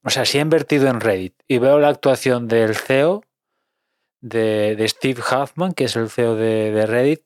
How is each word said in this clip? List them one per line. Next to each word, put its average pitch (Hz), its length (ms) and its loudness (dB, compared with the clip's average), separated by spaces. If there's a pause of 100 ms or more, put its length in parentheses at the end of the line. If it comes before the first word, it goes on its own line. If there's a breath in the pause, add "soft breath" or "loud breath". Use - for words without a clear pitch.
o - 60 -4
sea, 131 140 -2
si - 140 -2
he - 20 2
invertido 151 460 2
en 123 140 0
Reddit 95 340 -2 (140)
y 131 100 2
veo 139 220 4
la 147 80 4
actuación 131 580 0
del 113 300 2
ceo, 160 480 0 (960)
de, 107 560 -2
de 110 120 0
Steve 123 320 -4
Huffman, 139 520 -2
que 139 120 -2
es 117 120 -2
el 117 120 -2
ceo 117 280 -2
de, 110 340 0
de 107 160 0
Reddit 127 400 0